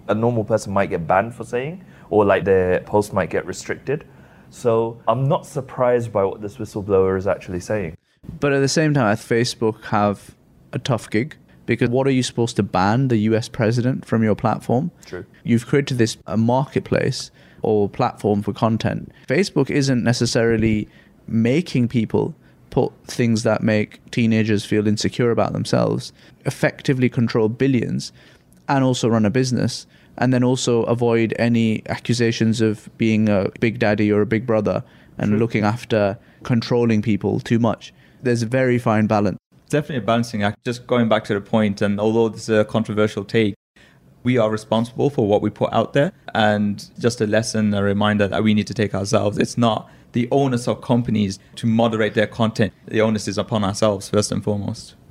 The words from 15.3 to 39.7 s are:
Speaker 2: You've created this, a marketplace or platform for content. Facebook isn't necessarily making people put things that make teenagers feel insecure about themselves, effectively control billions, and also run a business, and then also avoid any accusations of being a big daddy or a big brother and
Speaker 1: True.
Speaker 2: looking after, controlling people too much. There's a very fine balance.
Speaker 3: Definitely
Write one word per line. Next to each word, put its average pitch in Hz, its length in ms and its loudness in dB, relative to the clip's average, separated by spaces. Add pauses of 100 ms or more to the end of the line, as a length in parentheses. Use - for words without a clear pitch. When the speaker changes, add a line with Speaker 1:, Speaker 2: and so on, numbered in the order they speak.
Speaker 2:
You've 117 220 2
created 139 320 0
this, 113 200 0 (100)
a 92 100 -4
marketplace - 960 0 (300)
or 104 280 2
platform 104 540 -2
for 98 100 -6
content. - 580 -2 (160)
Facebook 143 420 0
isn't 135 340 0
necessarily 113 840 0 (400)
making 120 600 0
people 110 480 -2 (340)
put - 240 0 (140)
things 117 340 0
that 113 220 0
make 107 360 0 (120)
teenagers 110 520 2
feel 107 220 0
insecure 107 460 0
about 104 220 0
themselves, 113 600 -2 (320)
effectively 131 640 0
control 113 400 0
billions, 131 640 -2 (560)
and 139 140 2
also 127 240 2
run 110 180 4
a 101 60 2
business, 127 560 -2 (320)
and 127 120 2
then 127 120 2
also 123 400 2
avoid 117 560 2
any 113 480 2
accusations 117 760 0
of 110 260 -2 (120)
being 110 280 2
a 101 220 2 (100)
big 117 200 0
daddy 107 320 2
or 104 100 2
a 104 60 0
big 113 180 -2
brother 107 380 0 (340)
and 104 140 0
Speaker 1:
True. 107 80 2
Speaker 2:
looking 113 240 0
after, 104 560 0 (240)
controlling 117 580 2
people 104 380 0
too 120 180 0
much. 113 340 -2 (300)
There's 120 220 0
a - 20 -2
very 127 320 0
fine 110 300 2
balance. 104 320 0 (300)
Speaker 3:
Definitely 147 340 -2